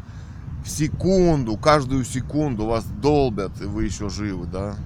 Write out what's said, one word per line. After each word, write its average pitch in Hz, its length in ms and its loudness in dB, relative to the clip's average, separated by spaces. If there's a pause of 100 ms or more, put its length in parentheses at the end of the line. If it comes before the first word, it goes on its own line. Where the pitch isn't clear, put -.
(640)
в - 60 -10
секунду, 160 880 2
каждую 135 480 4
секунду 131 600 -2
вас 113 160 0
долбят, 113 800 2
и 92 40 -8
вы 104 200 -2
ещё 104 240 -4
живы, 92 360 -4
да? 98 300 -6 (100)